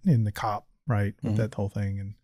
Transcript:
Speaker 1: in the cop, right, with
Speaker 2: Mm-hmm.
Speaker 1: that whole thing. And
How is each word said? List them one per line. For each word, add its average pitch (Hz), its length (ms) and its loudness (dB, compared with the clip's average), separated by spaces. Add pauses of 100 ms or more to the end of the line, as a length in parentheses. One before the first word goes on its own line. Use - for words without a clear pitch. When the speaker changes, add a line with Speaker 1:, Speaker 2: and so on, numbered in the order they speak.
Speaker 1:
in 123 180 6
the 104 80 2
cop, 104 360 -4 (180)
right, 101 280 0 (100)
with 110 100 0
Speaker 2:
Mm-hmm. 107 80 2
Speaker 1:
that 110 140 -2
whole 101 140 -2
thing. 98 300 -2
And 98 140 -8 (100)